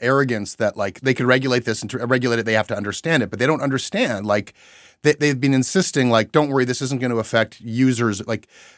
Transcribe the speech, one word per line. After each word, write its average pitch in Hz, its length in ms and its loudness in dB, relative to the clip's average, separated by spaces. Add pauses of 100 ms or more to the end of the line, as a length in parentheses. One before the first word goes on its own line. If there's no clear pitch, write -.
arrogance 123 540 0
that, 107 200 -2
like, 101 260 -6
they 131 120 2
can 123 120 -2
regulate 127 380 2
this 113 160 -2
and 104 100 -10
to 123 140 -6
regulate 120 360 0
it, 107 60 -4
they 110 80 0
have 107 120 2
to 107 100 -6
understand 110 460 -2
it, 95 80 -4
but 107 80 -8
they 123 80 0
don't 147 160 0
understand. 135 640 -2
Like, 107 280 -2 (480)
they, 147 100 4
they've 147 280 0
been 139 140 2
insisting, 131 560 2
like, 113 220 2
"Don't 151 160 2
worry, 135 160 0
this 123 180 -4
isn't 131 180 -4
gonna 123 160 -2
affect 110 440 -2
users." 113 640 0
Like, 110 220 -6 (300)